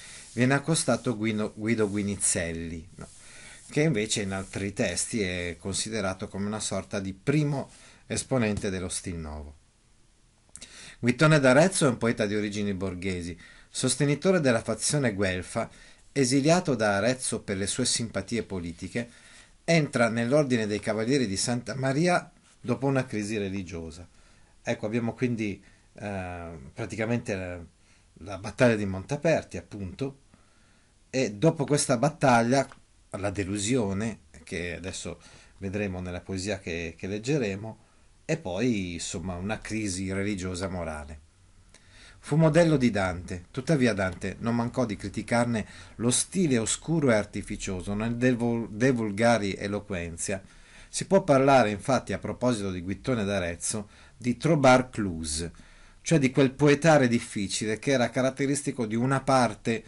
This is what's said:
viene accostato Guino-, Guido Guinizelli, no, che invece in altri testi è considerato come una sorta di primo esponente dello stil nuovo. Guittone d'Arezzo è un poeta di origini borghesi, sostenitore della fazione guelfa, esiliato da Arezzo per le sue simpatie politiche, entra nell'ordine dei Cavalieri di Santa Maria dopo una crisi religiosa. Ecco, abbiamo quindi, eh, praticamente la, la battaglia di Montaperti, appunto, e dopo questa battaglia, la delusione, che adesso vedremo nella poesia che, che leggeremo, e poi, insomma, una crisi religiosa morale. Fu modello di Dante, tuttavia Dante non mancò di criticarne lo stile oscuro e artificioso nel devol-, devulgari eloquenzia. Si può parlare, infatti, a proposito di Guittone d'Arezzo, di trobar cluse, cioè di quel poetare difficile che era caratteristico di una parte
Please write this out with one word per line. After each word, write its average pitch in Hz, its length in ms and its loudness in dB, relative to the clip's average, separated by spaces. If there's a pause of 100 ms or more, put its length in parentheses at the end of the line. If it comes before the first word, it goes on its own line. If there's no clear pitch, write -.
(320)
viene 127 200 4
accostato 139 640 0
Guino-, 107 380 -2
Guido 110 340 2
Guinizelli, 85 960 -2 (100)
no, - 120 -16 (640)
che 147 80 0
invece 117 400 2
in 98 120 -4
altri 98 420 -4
testi 104 480 -2
è 90 360 -4
considerato 101 720 -4
come 98 160 -6
una 104 160 -4
sorta 101 400 -6
di 95 140 -6
primo 143 560 0 (360)
esponente 107 600 -2
dello 92 220 -6
stil - 260 -8
nuovo. 76 380 -12 (1400)
Guittone 151 420 6
d'Arezzo 147 460 6
è - 20 6
un 113 80 2
poeta 117 300 2
di 101 100 0
origini 104 380 -2
borghesi, 90 600 -4 (360)
sostenitore 147 680 2
della 120 200 4
fazione 117 540 0
guelfa, 95 560 -2 (420)
esiliato 143 600 4
da 107 220 4
Arezzo 113 440 0
per 101 160 -4
le 95 100 -2
sue 123 200 -2
simpatie 113 560 -2
politiche, 92 640 -8 (560)
entra 139 460 4
nell'ordine 120 560 2
dei 104 120 0
Cavalieri 113 480 0
di 95 120 -2
Santa 123 360 -4
Maria 139 560 0 (300)
dopo 123 260 -2
una 135 200 2
crisi 107 320 -4
religiosa. 85 680 -6 (560)
Ecco, 120 220 -4
abbiamo 113 300 -2
quindi, 110 500 -2 (300)
eh, 90 540 -8 (260)
praticamente 113 600 -4
la, 90 240 -6 (600)
la 95 180 -12
battaglia 113 380 2
di 104 100 0
Montaperti, 101 720 -2
appunto, 101 600 -8 (920)
e 127 240 -2
dopo 147 320 2
questa 143 320 2
battaglia, 127 720 4 (480)
la 95 120 -4
delusione, 101 920 -2 (220)
che 87 320 -6
adesso 85 460 -10 (380)
vedremo 95 420 -4
nella 90 220 -8
poesia 95 380 -4
che, 85 360 -8
che - 100 -10
leggeremo, 107 720 -4 (460)
e 160 140 -2
poi, 95 560 -2
insomma, 90 400 -8
una 98 240 -6
crisi 98 560 -6
religiosa 95 540 -4
morale. 78 520 -8 (1000)
Fu - 160 -2
modello 160 420 6
di 123 120 4
Dante, 92 600 -2
tuttavia 127 420 2
Dante 95 460 -4
non 117 180 -2
mancò 120 300 -2
di 101 100 -4
criticarne 113 720 -2 (300)
lo 117 140 0
stile 147 460 2
oscuro 143 540 0
e 113 40 6
artificioso 98 800 -4
nel 113 240 -2
devol-, 117 540 0
devulgari 110 880 2
eloquenzia. 95 840 -6 (460)
Si - 160 -8
può 190 180 4
parlare, 135 460 6
infatti, 104 460 0
a 90 40 -2
proposito 104 520 -2
di 90 100 -6
Guittone 101 440 -4
d'Arezzo, 98 640 -4 (260)
di 120 220 -2
trobar 131 500 6
cluse, 82 640 -4 (480)
cioè 165 180 2
di 131 120 4
quel 135 220 4
poetare 147 560 6
difficile 110 720 -2
che 143 120 -2
era 123 180 4
caratteristico 131 800 -2
di 110 100 -2
una 131 240 0
parte 120 680 0